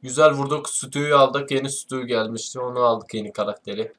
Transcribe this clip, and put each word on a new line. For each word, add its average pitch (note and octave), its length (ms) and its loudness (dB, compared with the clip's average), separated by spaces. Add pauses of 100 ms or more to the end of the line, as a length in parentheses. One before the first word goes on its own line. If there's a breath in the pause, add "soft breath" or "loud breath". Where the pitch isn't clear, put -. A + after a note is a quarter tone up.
Güzel C#3+ 300 4
vurduk. C#3 360 -4
Stu'yu C#3+ 480 0
aldık. C#3 340 4
Yeni C3+ 200 0
Stu C3 360 -6
gelmişti. A2+ 540 -4
Onu B2 200 -4
aldık, A#2 340 2
yeni G#2 180 -6
karakteri. G#2 640 -6